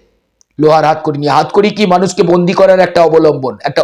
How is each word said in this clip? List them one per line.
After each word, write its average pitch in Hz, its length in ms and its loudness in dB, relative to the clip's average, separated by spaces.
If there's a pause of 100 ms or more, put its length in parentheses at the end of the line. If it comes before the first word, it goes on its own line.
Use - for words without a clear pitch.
(600)
লোহার 151 260 2
হাতকড়ি 156 340 -2
নিয়ে। 147 120 -2
হাতকড়ি 180 380 0
কি? 208 160 -2
মানুষকে 185 380 -2
বন্দি 175 300 0
করার 190 260 2
একটা 175 220 0
অবলম্বন, 151 600 0
একটা 147 220 -4